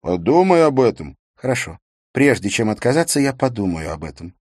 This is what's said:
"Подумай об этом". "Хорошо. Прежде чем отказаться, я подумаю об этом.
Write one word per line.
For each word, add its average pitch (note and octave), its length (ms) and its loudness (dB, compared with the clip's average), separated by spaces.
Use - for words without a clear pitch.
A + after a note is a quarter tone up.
"Подумай D#3+ 640 2
об C#3 160 2
этом". E2 360 -2
"Хорошо. A2+ 420 -6
Прежде B2+ 360 2
чем G#2+ 220 -2
отказаться, C#3+ 500 0
я C#3 140 0
подумаю F#2+ 580 -4
об D#2 100 -10
этом. E2 380 -16